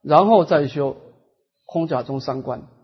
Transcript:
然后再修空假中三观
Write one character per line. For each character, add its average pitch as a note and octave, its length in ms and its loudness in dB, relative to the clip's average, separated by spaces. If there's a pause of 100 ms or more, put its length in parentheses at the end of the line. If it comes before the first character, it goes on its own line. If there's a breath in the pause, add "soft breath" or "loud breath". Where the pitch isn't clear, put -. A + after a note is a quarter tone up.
然 D3+ 240 4
后 G#3 180 4
再 D3 240 0
修 C#3 280 -4 (680)
空 E3 220 -6
假 B2 160 -4
中 C#3 160 -6
三 C3 220 -8
观 - 260 -10 (160)